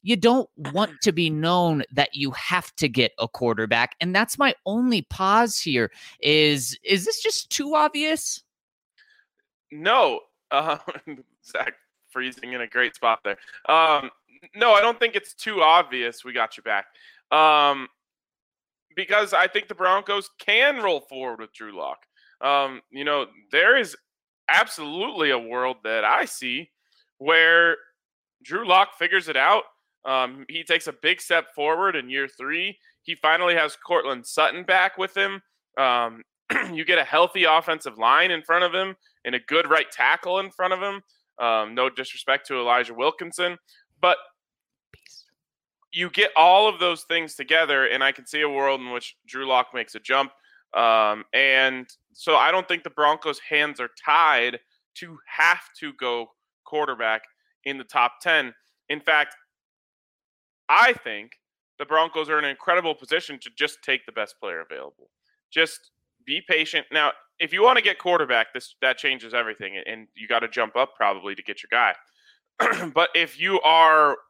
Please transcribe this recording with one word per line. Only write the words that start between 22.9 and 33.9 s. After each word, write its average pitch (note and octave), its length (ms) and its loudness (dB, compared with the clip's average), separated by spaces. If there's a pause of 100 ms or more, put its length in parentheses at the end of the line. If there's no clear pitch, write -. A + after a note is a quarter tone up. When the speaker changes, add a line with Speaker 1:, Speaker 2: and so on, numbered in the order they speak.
Speaker 2:
you C#3 140 -12
know, D3 220 -2 (260)
there G3 260 4
is A3 180 -4 (520)
absolutely E3+ 840 0
a B2+ 80 2
world B2 460 -4
that A2 200 -2
I B2 200 4
see C3 460 -10 (480)
where E3 580 4 (680)
Drew G#3 240 -8
Lock F#3+ 320 2
figures F3 300 -2
it D3 80 -4
out. F3 260 4 (420)
Um, C3 440 -4
he E3 160 -12
takes E3 240 -2
a C#3+ 40 -10
big E3+ 280 -2
step E3 340 -2
forward E3 400 -2
in B2+ 160 -8
year C3+ 160 -4
three. E3 500 -8 (260)
He E3+ 120 -10
finally E3+ 400 0
has D3+ 220 -2
Cortland C3+ 500 -4